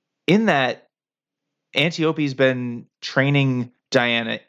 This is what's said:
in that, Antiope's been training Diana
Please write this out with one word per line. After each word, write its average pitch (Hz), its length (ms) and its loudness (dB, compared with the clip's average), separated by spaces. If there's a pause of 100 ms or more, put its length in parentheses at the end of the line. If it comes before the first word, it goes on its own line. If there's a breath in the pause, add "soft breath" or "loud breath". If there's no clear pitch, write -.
(280)
in 214 180 4
that, 135 420 0 (880)
Antiope's 156 640 -2
been 123 500 -2 (160)
training 135 680 0 (180)
Diana 117 600 0